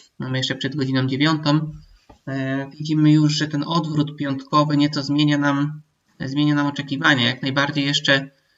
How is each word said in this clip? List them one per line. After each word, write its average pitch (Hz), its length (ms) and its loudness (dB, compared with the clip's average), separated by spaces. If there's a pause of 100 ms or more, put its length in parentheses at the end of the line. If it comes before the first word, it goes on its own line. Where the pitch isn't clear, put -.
(200)
Mamy 131 180 -4
jeszcze 131 180 -4
przed 135 200 -6
godziną 131 320 0
dziewiątą. 151 640 2 (560)
E, 135 420 -4
widzimy 151 420 2
już, 151 260 6
że 151 100 -2
ten 143 160 -6
odwrót 156 540 -2
piątkowy 143 600 0
nieco 147 260 0
zmienia 147 340 2
nam, 143 440 -2 (380)
zmienia 147 360 0
nam 147 120 0
oczekiwania. 139 600 0
Jak 127 140 -4
najbardziej 139 440 -2
jeszcze 143 440 0 (280)